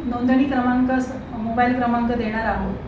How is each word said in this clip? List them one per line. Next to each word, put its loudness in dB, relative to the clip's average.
नोंदणी 2
क्रमांक, 2
स-, -6
मोबाईल 0
क्रमांक 0
देणार -2
आहोत. -2